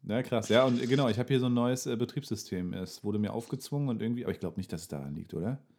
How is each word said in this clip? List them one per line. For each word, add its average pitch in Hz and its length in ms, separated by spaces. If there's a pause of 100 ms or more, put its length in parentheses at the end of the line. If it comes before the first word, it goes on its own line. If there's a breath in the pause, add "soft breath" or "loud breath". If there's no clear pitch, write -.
na 110 200
krass, 113 260
ja, 117 160
und 123 220
genau, 131 220
ich 104 100
hab 123 80
hier 135 120
so 127 80
ein 123 60
neues, 123 320
äh, 123 120
Betriebssystem. 95 760
Es 92 300
wurde 104 160
mir 104 140
aufgezwungen 135 560
und 110 120
irgendwie, 117 220
aber - 80
ich - 80
glaub 87 180
nicht, 95 140
dass 85 120
es - 40
daran 71 280
liegt, - 180
oder? 117 260 (200)